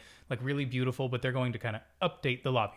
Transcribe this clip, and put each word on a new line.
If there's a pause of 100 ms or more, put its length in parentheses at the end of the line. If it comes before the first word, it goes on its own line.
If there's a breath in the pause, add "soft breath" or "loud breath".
(300 soft breath)
like,
really
beautiful,
but
they're
going
to
kinda (180)
update
the
lobby."